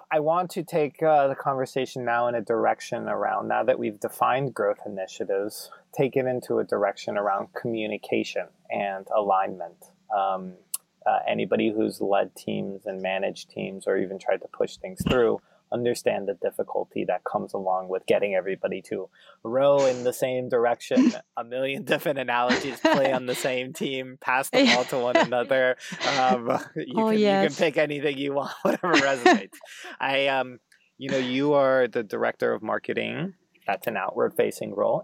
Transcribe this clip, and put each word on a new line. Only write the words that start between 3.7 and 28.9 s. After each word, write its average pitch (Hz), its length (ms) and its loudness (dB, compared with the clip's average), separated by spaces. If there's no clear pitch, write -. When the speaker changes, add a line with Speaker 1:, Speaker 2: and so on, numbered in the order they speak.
Speaker 1:
we've 113 220 -6
defined 123 520 0
growth 104 320 0
initiatives, 98 840 -6
take 135 200 0
it 131 100 2
into 123 320 -2
a 107 60 0
direction 101 520 -2
around 101 380 0
communication 107 920 -4
and 101 360 -4
alignment. 95 600 0
Um, 95 400 -2
uh, 104 120 4
anybody 110 420 0
who's 107 300 0
led 98 340 0
teams 101 520 -6
and 95 140 -6
managed 95 500 -4
teams 98 360 -8
or 98 100 2
even 95 220 -2
tried 95 220 -2
to - 80 -14
push - 300 -4
things 92 300 -10
through 113 320 2
understand 113 560 0
the 101 60 -2
difficulty 101 680 -4
that 90 200 -2
comes 101 280 -4
along 92 360 -4
with 92 180 -4
getting 101 300 2
everybody 95 440 -4
to 95 280 -8
row 139 440 4
in 123 180 0
the 123 80 2
same 127 360 -2
direction. 120 640 2
Speaker 2:
<laughs> - 120 -20
Speaker 1:
A 120 60 -6
million 131 420 -4
different 143 360 0
analogies, 127 600 0
play 139 320 4
on 127 140 -2
the 123 80 -2
same 127 380 -4
team, 131 480 -6
pass 131 300 0
the 254 120 4
Speaker 2:
<laughs> - 20 8
Yeah. 233 120 6
Speaker 1:
ball 123 80 2
to 139 140 -2
one 123 180 2
another. 123 600 2
Um, 127 400 2
<laughs> - 80 -20
you 120 200 -6
Speaker 2:
Oh, 220 140 2
Speaker 1:
can, 214 80 4
you 208 80 4
can 196 160 4
Speaker 2:
yes. 143 160 0
Speaker 1:
pick 165 180 2
anything 147 420 0
you 139 160 -2
want, 139 220 -2
<laughs> - 60 -8
whatever - 320 2